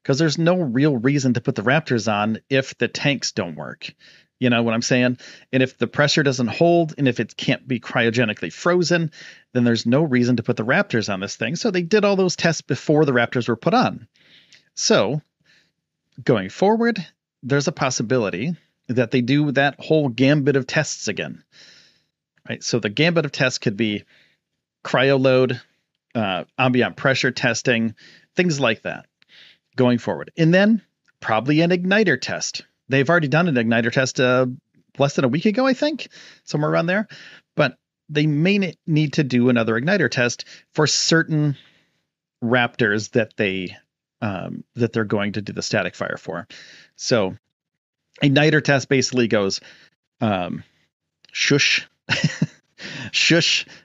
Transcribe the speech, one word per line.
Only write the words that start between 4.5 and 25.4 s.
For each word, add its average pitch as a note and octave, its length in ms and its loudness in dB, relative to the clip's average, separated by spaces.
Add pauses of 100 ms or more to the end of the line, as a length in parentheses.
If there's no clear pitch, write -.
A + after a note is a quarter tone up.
know A#2+ 140 2
what A2+ 100 -2
I'm A#2 80 -2
saying? B2+ 360 0 (340)
And C3 100 2
if B2+ 160 -4
the A#2+ 80 -2
pressure D3 380 0
doesn't B2+ 240 -2
hold, E3+ 500 2
and C#3+ 80 0
if B2 140 0
it G#2+ 160 -8
can't - 320 -4
be B2+ 100 -4
cryogenically A2+ 720 -2
frozen, F3 600 0 (400)
then B2 100 0
there's A#2 240 2
no B2+ 160 4
reason B2 340 2
to A2+ 60 -2
put B2 140 -2
the A2+ 80 -4
Raptors B2 460 0
on F#2+ 100 -6
this G2+ 160 -8
thing. A#2 180 -6
So G#3+ 160 -4
they F3+ 120 -2
did G3+ 220 0
all G3+ 120 2
those F#3 180 0
tests E3+ 260 -2
before D3+ 440 0
the C#3+ 80 2
Raptors A#2+ 360 0
were A2+ 80 -2
put E3+ 180 -2
on. A2+ 340 -2 (680)
So D3 480 0 (1000)
going G2+ 280 0
forward, A3 560 0 (380)
there's C#3 240 0
a E3+ 40 0
possibility B2+ 840 -2 (320)
that A#2 240 0
they B2+ 80 2
do C#3+ 320 0
that C#3 260 2
whole D3+ 300 0
gambit C3+ 480 2
of C3 100 -2
tests - 400 -4
again. E2+ 380 -8 (1040)
Right? A#2 160 -10
So - 180 -2
the G#2 100 -4
gambit D#3+ 340 0
of C#3+ 80 -8
tests C3 260 -2
could A2 180 -2
be G#2 260 -2 (840)
cryo C3+ 340 2
load, C3 420 2 (560)